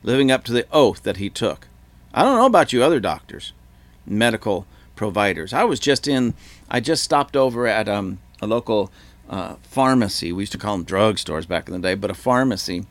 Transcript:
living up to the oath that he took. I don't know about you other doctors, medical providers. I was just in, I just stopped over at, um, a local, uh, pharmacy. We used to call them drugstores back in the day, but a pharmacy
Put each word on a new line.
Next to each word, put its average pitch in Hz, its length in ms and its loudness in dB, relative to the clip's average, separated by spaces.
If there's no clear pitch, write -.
living 131 300 2
up 127 120 0
to 117 80 -6
the 120 200 0
oath 120 320 4
that 95 140 -4
he 101 120 -6
took. - 380 -6
I 143 100 2
don't 254 140 4
know 247 100 6
about 175 260 4
you 120 100 2
other 147 180 4
doctors, - 520 -8
medical 107 600 0
providers. 95 560 -2
I 170 120 2
was 165 160 -2
just 139 260 0
in, 127 280 0
I 123 120 0
just 151 220 -2
stopped 143 340 0
over 123 300 2
at, 110 220 0
um, 98 300 -4
a 104 80 -6
local, 110 420 0
uh, - 340 -8
pharmacy. 123 680 0
We 95 100 -6
used 104 100 -8
to 107 60 -12
call 104 180 -4
them 85 100 -6
drugstores 90 600 0
back 87 200 -4
in - 40 -12
the 90 80 -8
day, 92 140 -2
but 98 160 -6
a 98 40 -8
pharmacy 123 760 -2